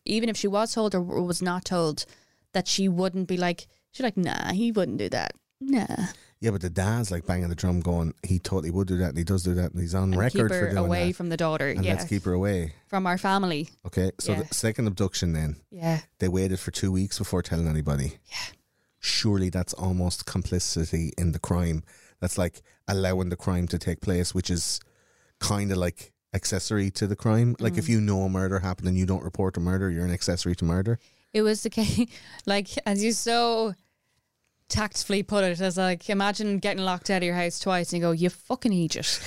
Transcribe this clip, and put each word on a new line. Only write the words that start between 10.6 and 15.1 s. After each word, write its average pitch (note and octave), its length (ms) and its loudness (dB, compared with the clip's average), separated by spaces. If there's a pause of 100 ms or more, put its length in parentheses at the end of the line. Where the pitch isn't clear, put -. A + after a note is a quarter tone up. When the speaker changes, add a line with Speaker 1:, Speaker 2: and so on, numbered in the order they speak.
Speaker 2:
for F3 60 0
doing G3 120 2
Speaker 1:
away F3 220 2
Speaker 2:
that. F3+ 80 0
Speaker 1:
from F3 140 -4
the E3 80 -2
daughter, D#3 320 0
Speaker 2:
And - 160 0
Speaker 1:
yeah. - 80 2
Speaker 2:
let's F2 160 -2
keep G2+ 160 0
her F#2 80 2
away." F2+ 400 0 (140)
Speaker 1:
From F#3+ 200 -2
our F3+ 100 0
family. F#3+ 520 0 (160)
Speaker 2:
Okay, F#2+ 340 0
so - 140 -2
Speaker 1:
Yeah. - 100 0
Speaker 2:
the - 100 -10
second A2 340 0
abduction F#2 440 0